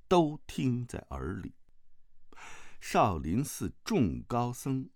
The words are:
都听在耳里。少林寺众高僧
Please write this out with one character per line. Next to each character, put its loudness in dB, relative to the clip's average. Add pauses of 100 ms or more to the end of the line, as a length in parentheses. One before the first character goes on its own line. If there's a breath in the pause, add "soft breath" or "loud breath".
都 6
听 0
在 -8 (120)
耳 -6
里。 -10 (1300 loud breath)
少 4
林 0
寺 -6 (100)
众 2
高 0
僧 -4